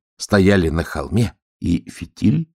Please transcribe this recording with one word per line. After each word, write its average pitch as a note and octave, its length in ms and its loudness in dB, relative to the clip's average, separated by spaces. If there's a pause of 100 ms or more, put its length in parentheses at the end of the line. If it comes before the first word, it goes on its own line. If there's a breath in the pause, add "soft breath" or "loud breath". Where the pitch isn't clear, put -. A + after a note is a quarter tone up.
(180)
стояли F#2+ 520 2
на D#2+ 140 -2
холме, D#2 500 -4 (260)
и - 300 -4
фитиль - 640 -2